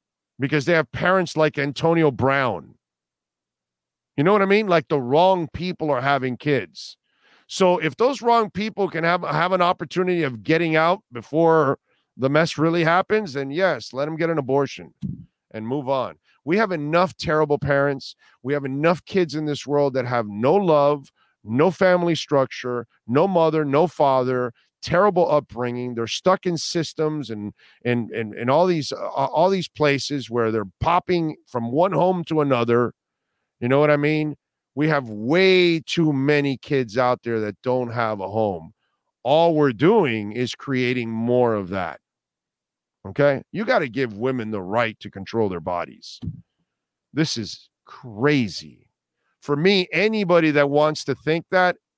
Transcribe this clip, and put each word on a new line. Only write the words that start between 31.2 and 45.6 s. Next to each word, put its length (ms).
from 240
one 220
home 320
to 160
another. 540
You 80
know 120
what 100
I 80
mean? 380
We 140
have 220
way 720
too 320
many 440
kids 400
out 260
there 180
that 220
don't 300
have 280
a 80
home. 440
All 320
we're 180
doing 600
is 220
creating 560
more 440
of 140
that. 320
Okay? 360
You 140
gotta 220
give 300
women 320
the 120
right 380
to 100
control 380
their 120